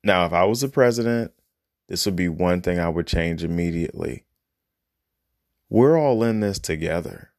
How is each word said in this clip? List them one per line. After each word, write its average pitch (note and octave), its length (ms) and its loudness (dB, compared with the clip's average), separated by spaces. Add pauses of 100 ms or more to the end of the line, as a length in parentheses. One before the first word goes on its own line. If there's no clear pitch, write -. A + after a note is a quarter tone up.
Now, F2+ 220 4
if E2 80 -4
I F2 120 4
was A#2 160 0
the C#3 60 -2
president, A#2 640 0 (560)
this - 180 -6
would G2 100 -2
be F2 140 0
one F2+ 320 0
thing F2 180 -2
I E2+ 100 0
would E2 180 -4
change E2 360 -2
immediately. E2+ 840 -4 (1400)
We're C#3 300 4
all B2 240 2
in A2 160 0
this G2+ 200 -2
together. E2 800 -6